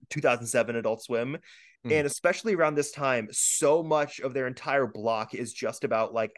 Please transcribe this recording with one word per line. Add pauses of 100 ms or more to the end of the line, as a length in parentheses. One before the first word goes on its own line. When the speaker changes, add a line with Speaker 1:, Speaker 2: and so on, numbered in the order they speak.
Speaker 1:
two
thousand
seven
Adult
Swim.
Speaker 2:
Mm-hmm.
Speaker 1:
And
especially
around
this
time,
so
much
of
their
entire
block
is
just
about,
like,